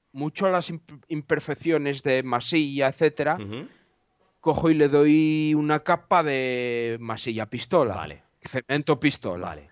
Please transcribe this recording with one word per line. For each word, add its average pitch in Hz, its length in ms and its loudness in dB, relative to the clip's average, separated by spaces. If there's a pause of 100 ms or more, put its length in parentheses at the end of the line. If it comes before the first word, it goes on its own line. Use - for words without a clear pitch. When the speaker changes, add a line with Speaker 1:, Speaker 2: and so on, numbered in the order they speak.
(120)
Speaker 1:
mucho 151 380 -2
las 175 200 -2
imp-, 151 380 -16
imperfecciones 147 920 -2
de 131 200 2
masilla, 139 640 0
etcétera, 151 500 0
Speaker 2:
Ujú. 113 300 -10 (720)
Speaker 1:
cojo 156 300 2
y 160 40 6
le 151 140 4
doy 151 680 4
una 151 260 0
capa 170 420 0
de 123 760 -2
masilla 113 500 -6
pistola. 123 460 0
Speaker 2:
Vale. 78 280 -10 (180)
Speaker 1:
Cemento 143 580 -2
pistola. 95 500 -4
Speaker 2:
Vale. 73 240 -14